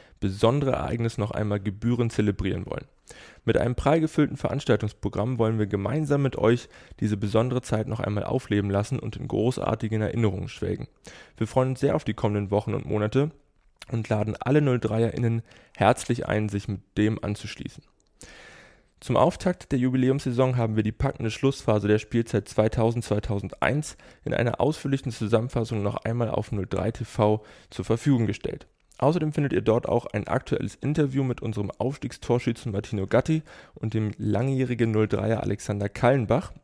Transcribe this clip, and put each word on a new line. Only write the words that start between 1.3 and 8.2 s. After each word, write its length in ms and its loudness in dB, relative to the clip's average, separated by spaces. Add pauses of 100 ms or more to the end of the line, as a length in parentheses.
einmal 280 -2
gebührend 540 -2
zelebrieren 520 0
wollen. 200 -8 (600)
Mit 120 4
einem 180 0
prall 240 4
gefüllten 380 2
Veranstaltungsprogramm 1000 -2
wollen 220 2
wir 80 2
gemeinsam 560 0
mit 120 0
euch 320 4 (320)
diese 180 0
besondere 440 2
Zeit 260 -2
noch 120 -4
einmal 240 -2